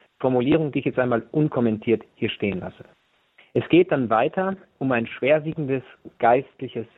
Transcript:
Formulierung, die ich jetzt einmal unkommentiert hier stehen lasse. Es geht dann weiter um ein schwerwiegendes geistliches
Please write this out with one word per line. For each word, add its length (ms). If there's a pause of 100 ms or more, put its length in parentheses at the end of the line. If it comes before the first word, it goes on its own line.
(180)
Formulierung, 540
die 80
ich 60
jetzt 120
einmal 320
unkommentiert 720 (120)
hier 160
stehen 300
lasse. 240 (680)
Es 160
geht 240
dann 180
weiter 460 (220)
um 120
ein 160
schwerwiegendes 800 (340)
geistliches 680 (120)